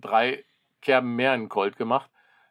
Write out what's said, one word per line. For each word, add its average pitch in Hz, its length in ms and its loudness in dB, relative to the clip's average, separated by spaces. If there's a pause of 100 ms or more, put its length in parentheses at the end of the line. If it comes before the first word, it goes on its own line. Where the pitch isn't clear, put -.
drei 117 440 0 (380)
Kerben 127 320 0
mehr 127 200 0
in 117 80 -4
den 107 60 -10
Colt 101 280 -2
gemacht. 120 340 -2 (400)